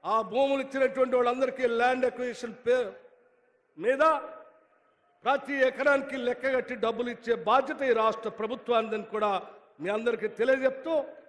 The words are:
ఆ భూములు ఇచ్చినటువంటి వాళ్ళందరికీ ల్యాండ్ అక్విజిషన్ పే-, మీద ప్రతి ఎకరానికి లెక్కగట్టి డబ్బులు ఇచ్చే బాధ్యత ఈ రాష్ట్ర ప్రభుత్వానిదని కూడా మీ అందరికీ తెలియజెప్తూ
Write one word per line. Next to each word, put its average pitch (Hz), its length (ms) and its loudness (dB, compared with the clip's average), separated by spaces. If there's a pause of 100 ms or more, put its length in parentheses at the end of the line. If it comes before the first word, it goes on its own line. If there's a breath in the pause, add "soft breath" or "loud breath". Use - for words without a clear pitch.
ఆ 220 160 2
భూములు 269 400 0
ఇచ్చినటువంటి 262 540 0
వాళ్ళందరికీ 247 520 0
ల్యాండ్ 247 380 2
అక్విజిషన్ 240 480 -6 (140)
పే-, 240 240 2 (840)
మీద 240 220 0 (1200)
ప్రతి 277 300 0
ఎకరానికి 269 640 2
లెక్కగట్టి 247 580 -2
డబ్బులు 226 340 -2
ఇచ్చే 233 260 -2
బాధ్యత 262 460 2
ఈ 262 120 4
రాష్ట్ర 220 360 2
ప్రభుత్వానిదని 220 760 -2
కూడా 202 380 -2 (380)
మీ 165 100 -6
అందరికీ 220 380 -2
తెలియజెప్తూ 262 760 0 (260)